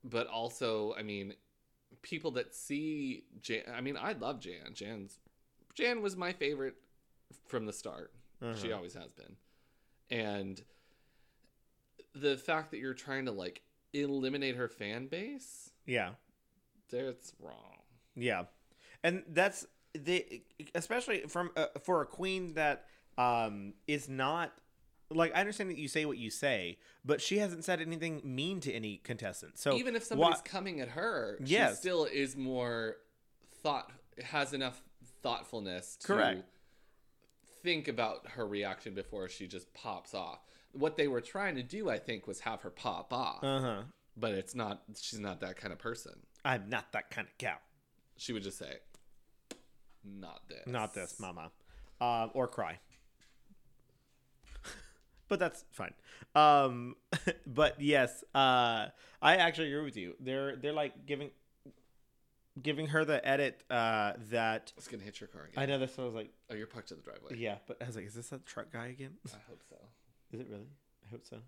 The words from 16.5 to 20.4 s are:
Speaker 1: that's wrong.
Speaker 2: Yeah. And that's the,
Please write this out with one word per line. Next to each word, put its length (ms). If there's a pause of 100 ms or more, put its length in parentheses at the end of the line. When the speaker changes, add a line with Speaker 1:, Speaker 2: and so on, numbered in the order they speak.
Speaker 1:
that's 500
wrong. 380 (380)
Speaker 2:
Yeah. 300 (580)
And 260
that's 360 (280)
the, 500 (320)